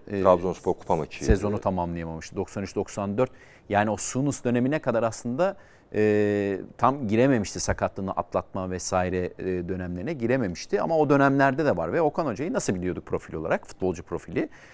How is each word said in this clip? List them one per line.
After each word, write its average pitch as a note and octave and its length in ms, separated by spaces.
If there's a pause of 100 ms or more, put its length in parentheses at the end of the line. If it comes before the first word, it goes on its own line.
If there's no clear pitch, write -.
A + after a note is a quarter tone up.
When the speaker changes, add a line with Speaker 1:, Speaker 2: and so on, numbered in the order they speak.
(100)
Speaker 1:
E, G2+ 120
Speaker 2:
Trabzonspor F2+ 520
kupa - 220
maçı. - 280
Speaker 1:
sezonu G#2 360
tamamlayamamıştı. E2+ 760
Doksan G2 260
üç - 140
doksan G2+ 420
dört. B2+ 120 (380)
Yani G#2 220
o G#2 60
Sunus C3+ 480
dönemine B2 340
kadar A2+ 240
aslında, B2+ 540 (380)
e, G#2 680 (180)
tam C3 300
girememişti A2 520
sakatlığını F#2+ 500
atlatma F#2 600
vesaire, F2+ 540 (140)
e, - 60
dönemlerine F2+ 680
girememişti. A#2+ 720
Ama D#3+ 160
o D3+ 120
dönemlerde C#3 540
de A2+ 120
var E2 160
ve D#3 80
Okan D#3+ 260
Hoca'yı C3+ 260
nasıl F#3+ 220
biliyorduk F2+ 320
profil - 280
olarak, - 320
futbolcu F2 360
profili? - 460 (260)